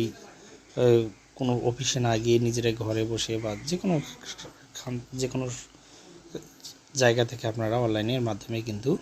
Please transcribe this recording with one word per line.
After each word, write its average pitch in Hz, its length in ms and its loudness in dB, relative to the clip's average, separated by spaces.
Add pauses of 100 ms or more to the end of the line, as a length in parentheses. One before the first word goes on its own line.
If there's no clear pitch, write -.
আহ, - 1000 2 (260)
কোনো 127 180 0 (160)
অফিসে 123 300 -2
না 117 180 4
গিয়ে 117 220 6
নিজেরাই 117 340 2
ঘরে 110 300 -2
বসে 113 340 -2
বা 110 180 -4 (140)
যে 180 80 -2
কোনো 175 240 0 (760)
খান-, 123 460 -10
যে 131 60 0
কোনো 127 220 -4 (1500)
জায়গা 123 300 6
থেকে 117 220 -6
আপনারা 113 300 0
অনলাইনের 117 440 0
মাধ্যমে 113 400 -4
কিন্তু 113 400 -2